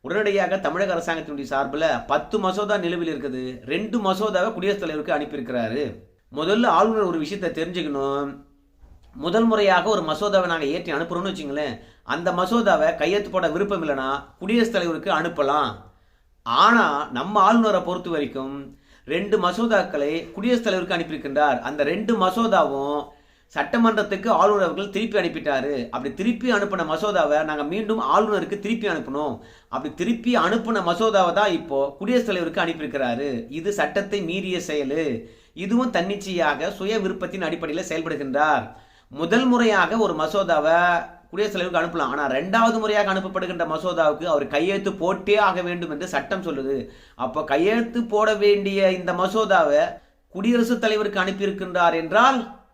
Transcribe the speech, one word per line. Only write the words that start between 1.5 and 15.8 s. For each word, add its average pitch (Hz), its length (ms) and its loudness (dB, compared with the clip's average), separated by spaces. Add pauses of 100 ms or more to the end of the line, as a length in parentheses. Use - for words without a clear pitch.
சார்புல 135 560 0
பத்து 147 320 -2
மசோதா 202 380 0
நிலுவையில் 170 380 -2
இருக்குது. 127 520 -8
ரெண்டு 202 320 -4
மசோதாவை 196 540 0
குடியரசுத் 196 360 -2
தலைவருக்கு 156 260 -4
அனுப்பியிருக்கிறாரு. 131 720 -4 (480)
முதல்ல 196 340 0
ஆளுநர் 214 360 4
ஒரு 170 160 -2
விஷயத்தை 165 460 -4
தெரிஞ்சுக்கணும். 143 720 -4 (760)
முதல் 175 300 0
முறையாக 202 440 4
ஒரு 208 120 2
மசோதாவை 180 460 0
நாங்க 165 180 -2
ஏற்றி 165 280 -4
அனுப்புறோம்னு 170 400 -4
வச்சுங்களேன், 143 460 -6 (240)
அந்த 170 300 -4
மசோதாவை 185 640 2
கையெழுத்து 190 340 0
போட 170 180 0
விருப்பம் 175 400 -2
இல்லைன்னா 135 340 -2 (160)
குடியரசுத் 226 340 0
தலைவருக்கு 175 380 -2
அனுப்பலாம். 147 640 0 (680)